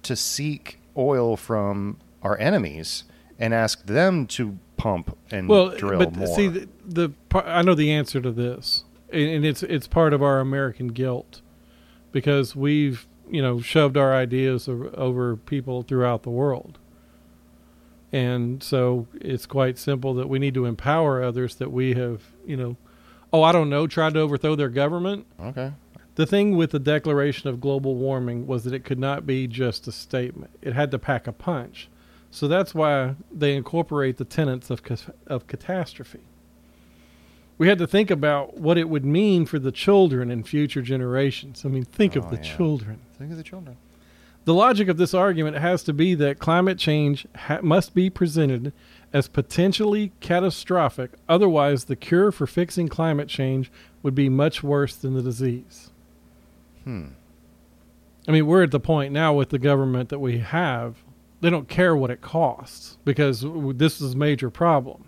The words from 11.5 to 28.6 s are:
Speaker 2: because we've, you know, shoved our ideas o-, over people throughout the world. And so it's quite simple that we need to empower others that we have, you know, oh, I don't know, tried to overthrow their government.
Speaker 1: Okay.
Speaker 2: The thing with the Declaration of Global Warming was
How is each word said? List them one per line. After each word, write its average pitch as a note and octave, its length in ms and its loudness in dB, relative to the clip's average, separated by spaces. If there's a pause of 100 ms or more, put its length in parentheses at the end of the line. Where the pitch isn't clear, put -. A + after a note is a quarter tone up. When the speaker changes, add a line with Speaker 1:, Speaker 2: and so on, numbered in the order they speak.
Speaker 2:
because C#3 420 2
we've, C#3+ 520 0 (240)
you D#3 100 -2
know, B2 200 0
shoved C#3+ 360 2
our C3+ 180 6
ideas C3 540 0
o-, B2 260 -6
over B2 420 -2
people B2+ 460 -6
throughout B2 420 0
the B2 60 -8
world. C3 480 -2 (1300)
And B2 500 -2
so B2 520 0
it's - 320 -8
quite C3 320 -2
simple C3+ 360 -2
that B2+ 140 -4
we C3+ 120 -2
need C#3 140 -2
to B2+ 120 0
empower C#3 560 0
others B2 340 -4
that B2+ 140 -6
we B2+ 240 0
have, A#2+ 280 -4 (220)
you D#3 120 -8
know, B2 200 -6 (560)
oh, D#3+ 100 6
I D#3+ 100 8
don't D#3+ 180 4
know, D3 160 0
tried D#3 280 0
to D#3 60 2
overthrow D3+ 360 0
their C#3+ 120 -2
government. F3 580 -2 (140)
Speaker 1:
Okay. C3 320 -8 (440)
Speaker 2:
The D#3 100 2
thing G3+ 300 2
with E3 160 2
the D3 80 -2
Declaration D3 680 0
of B2 120 -6
Global C3+ 340 -2
Warming B2+ 540 -4
was B2 160 -4